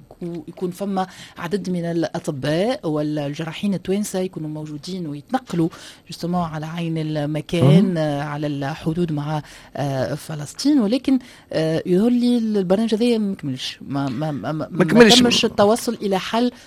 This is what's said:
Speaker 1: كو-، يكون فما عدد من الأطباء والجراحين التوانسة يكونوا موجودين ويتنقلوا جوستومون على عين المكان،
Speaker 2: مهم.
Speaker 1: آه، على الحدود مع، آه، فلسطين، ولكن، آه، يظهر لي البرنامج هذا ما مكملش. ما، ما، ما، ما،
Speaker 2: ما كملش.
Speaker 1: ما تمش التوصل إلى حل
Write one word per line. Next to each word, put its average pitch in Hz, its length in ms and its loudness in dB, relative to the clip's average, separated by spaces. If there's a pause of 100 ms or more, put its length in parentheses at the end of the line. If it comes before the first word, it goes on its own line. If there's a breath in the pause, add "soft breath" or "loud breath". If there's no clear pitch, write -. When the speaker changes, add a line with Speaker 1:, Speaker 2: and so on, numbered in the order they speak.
Speaker 1:
كو-، 170 380 -12
يكون 180 240 -8
فما 190 360 -4 (300 loud breath)
عدد 180 320 -4
من 175 160 -2
الأطباء 170 1040 -2
والجراحين 151 840 -4
التوانسة 190 460 -2
يكونوا 175 300 -6
موجودين 156 580 -10
ويتنقلوا 165 640 -2 (400 loud breath)
جوستومون 175 320 -4
على 156 240 -6
عين 165 320 -4
المكان، 156 880 4
Speaker 2:
مهم. 180 120 0
Speaker 1:
آه، 147 240 0
على 147 260 -4
الحدود 156 640 -4
مع، 147 300 -2 (360 loud breath)
آه، 135 380 -2
فلسطين، 160 640 -2
ولكن، 254 400 2 (340 loud breath)
آه، 160 320 0
يظهر 185 240 4
لي 240 280 4
البرنامج 214 580 2
هذا 233 220 2
ما 208 140 -2
مكملش. 135 560 -8
ما، 139 220 -2
ما، 151 220 -4
ما، 123 200 -6
ما، 156 200 -6
Speaker 2:
ما 180 140 2
كملش. 214 280 8
Speaker 1:
ما 247 160 6
تمش - 160 2
التوصل 214 560 2
إلى 190 180 0
حل 240 320 0 (160 soft breath)